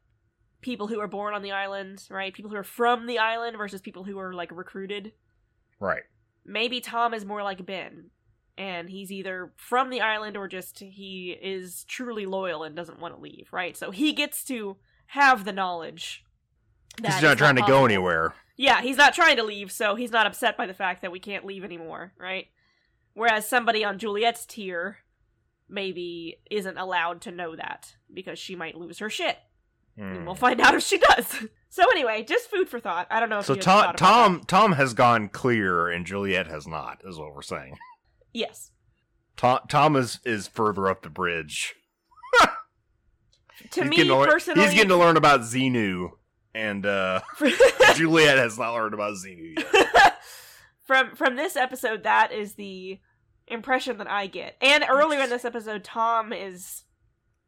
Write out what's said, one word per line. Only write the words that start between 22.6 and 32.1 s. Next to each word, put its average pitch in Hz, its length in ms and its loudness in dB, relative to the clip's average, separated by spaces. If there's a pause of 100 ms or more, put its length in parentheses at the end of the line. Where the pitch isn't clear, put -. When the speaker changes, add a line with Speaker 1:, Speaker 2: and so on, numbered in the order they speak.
Speaker 1:
Whereas 214 340 0
somebody 226 380 0
on 196 140 -4
Juliet's 226 460 -2
tier 185 520 -10 (720)
maybe 175 800 -10
isn't 190 280 -6
allowed 175 440 -4
to 233 100 -14
know 175 240 -10
that - 400 -14 (180)
because 180 260 -14
she 190 160 -12
might 165 200 -10
lose 170 240 -16
her 214 100 -8
shit. 320 280 -4 (600)
And 175 280 -10
we'll 180 100 -10
Speaker 2:
Hmm. - 40 -16
Speaker 1:
find 247 220 2
out 247 140 8
if 285 80 0
she 294 140 0
does. - 540 4
<laughs> - 60 -20 (140)
So 370 200 2
anyway, 233 320 0